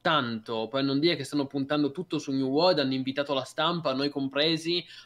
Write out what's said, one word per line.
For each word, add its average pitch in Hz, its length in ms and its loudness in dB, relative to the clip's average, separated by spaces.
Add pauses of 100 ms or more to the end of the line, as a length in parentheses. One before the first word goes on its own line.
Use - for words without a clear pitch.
tanto, 117 640 0
per 139 160 0
non 139 160 2
dire 165 160 4
che 135 80 -8
stanno 143 220 -2
puntando 143 440 0
tutto 160 280 -6
su 143 140 -4
New 135 160 0
World, 156 320 4
hanno 131 120 0
invitato 135 400 -2
la 131 100 0
stampa, 160 520 0
noi 143 160 0
compresi, 160 760 0 (200)